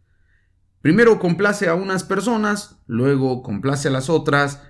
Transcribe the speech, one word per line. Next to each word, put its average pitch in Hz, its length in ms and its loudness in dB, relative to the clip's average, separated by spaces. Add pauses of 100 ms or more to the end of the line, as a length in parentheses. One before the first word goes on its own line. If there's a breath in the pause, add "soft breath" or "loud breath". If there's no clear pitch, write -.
(840)
Primero 214 360 4
complace 196 480 0
a 165 80 2
unas 190 300 -4
personas, 208 800 -4
luego 131 560 0
complace 135 460 -4
a - 20 0
las 135 200 -2
otras 143 600 0